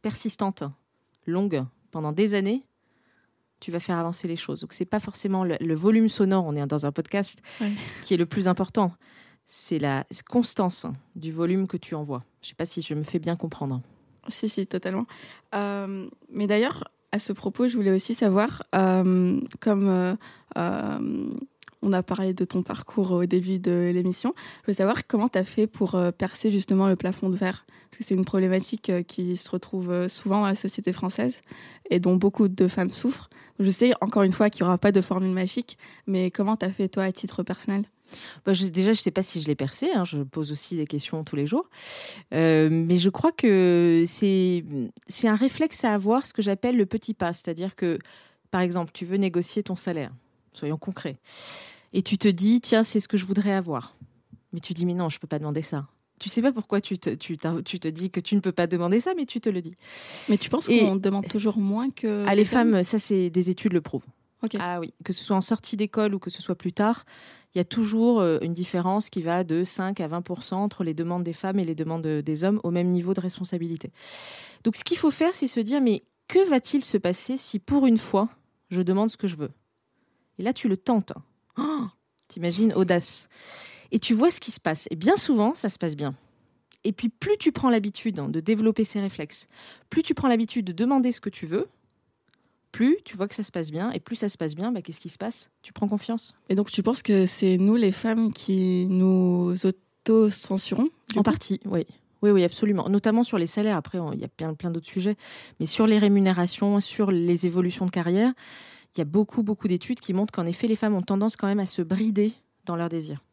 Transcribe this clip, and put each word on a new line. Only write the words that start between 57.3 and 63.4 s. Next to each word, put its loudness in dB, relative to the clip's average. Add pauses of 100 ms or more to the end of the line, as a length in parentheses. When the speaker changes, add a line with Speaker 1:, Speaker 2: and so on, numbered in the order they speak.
Speaker 1:
t'in-, -4
tu -8
te -6
dis -6
que -4
tu -2
ne 4
peux -2
pas 2
demander 2
ça, -4
mais -2
tu -8
te -2
le -2
dis. -14 (540)
Speaker 2:
Mais 6
tu -4
penses -2
Speaker 1:
Et 6
Speaker 2:
qu'on 4
demande -2
toujours 0
moins 0
que -4
Speaker 1:
Ah, 4
Speaker 2:
les 6
Speaker 1:
les 2
Speaker 2:
hommes ? 6
Speaker 1:
femmes, 6
ça, 0
c'est, 2
des 2